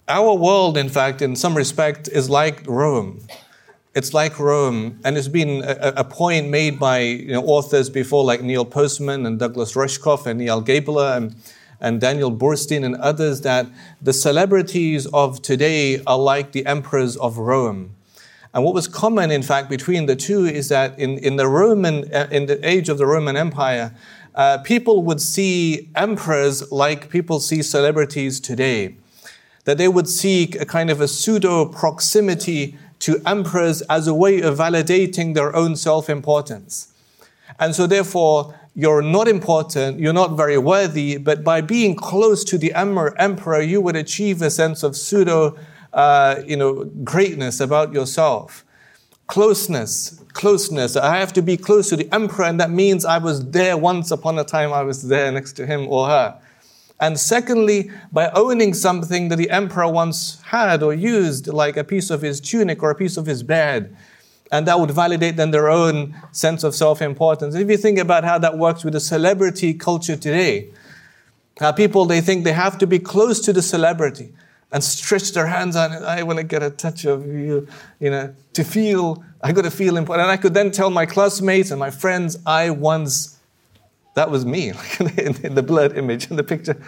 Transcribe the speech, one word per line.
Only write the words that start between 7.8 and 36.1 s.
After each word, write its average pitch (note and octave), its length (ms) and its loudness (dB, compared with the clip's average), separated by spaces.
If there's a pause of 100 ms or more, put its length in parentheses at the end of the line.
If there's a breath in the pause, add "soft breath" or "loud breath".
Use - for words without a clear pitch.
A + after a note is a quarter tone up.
before, C#3 320 0
like B2 180 0
Neil B2+ 240 -2
Postman C#3 600 -2
and A2+ 100 -4
Douglas A#2 360 -4
Rushkoff C#3 520 0
and A#2 140 -4
Neil A2+ 220 -2
Gabler C#3 540 0
and, A2+ 200 -6 (440 loud breath)
and A2+ 220 -2
Daniel C3+ 300 0
Borstein C#3+ 520 -2
and B2 120 -4
others, D3 460 -2
that B2+ 260 0 (340 loud breath)
the C3+ 100 2
celebrities E3+ 1000 0
of C#3 300 0
today C#3 640 0
are C3 100 4
like C#3 360 0
the C#3 120 -4
emperors C#3 520 -2
of A#2 200 -4
Rome. A2+ 540 -2 (600 soft breath)
And B2+ 120 0
what A#2+ 100 0
was F3 140 -2
common, G#3 420 0
in C#3+ 140 0
fact, C#3 260 -2
between D3+ 380 -2
the C3 80 2
two G3 300 0
is D3 240 -4
that C3+ 280 0
in, C3+ 220 -4
in C#3 160 0
the C3+ 120 2
Roman, D#3+ 640 2
uh, C#3+ 200 0
in C#3+ 160 0
the C#3+ 200 -2
age E3+ 220 2
of D3 80 -2
the C#3 80 2
Roman D3 320 0
Empire, C3+ 560 -2 (400 loud breath)
uh, C#3 240 2
people A3+ 460 2
would D#3+ 180 -2
see F3 720 0
emperors D3 760 0
like C#3+ 400 -2
people E3 280 -2
see D#3 220 -2
celebrities C#3+ 800 0
today. A#2+ 560 -4 (720 loud breath)
That D3 120 2
they F3+ 100 2
would F3+ 220 2
seek F3+ 500 0
a D3 60 -6
kind E3 240 -2
of D3 100 -2
a D3 80 2
pseudo F#3 580 0
proximity E3+ 1120 -2 (240 loud breath)
to D#3 260 0
emperors E3+ 580 0
as D#3+ 240 0
a D#3+ 60 2
way F#3+ 260 4
of D3+ 180 0
validating E3+ 760 0
their D3 200 0
own E3 220 0
self-importance. D3 1120 -2 (720 soft breath)